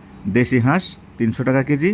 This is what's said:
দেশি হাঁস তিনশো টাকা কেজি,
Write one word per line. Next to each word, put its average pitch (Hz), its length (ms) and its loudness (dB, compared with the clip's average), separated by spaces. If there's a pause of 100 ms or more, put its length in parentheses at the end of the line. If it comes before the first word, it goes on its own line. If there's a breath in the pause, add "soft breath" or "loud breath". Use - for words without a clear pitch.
(380)
দেশি 123 220 2
হাঁস 143 240 2 (320)
তিনশো 117 320 -2
টাকা 131 220 2
কেজি, 151 240 0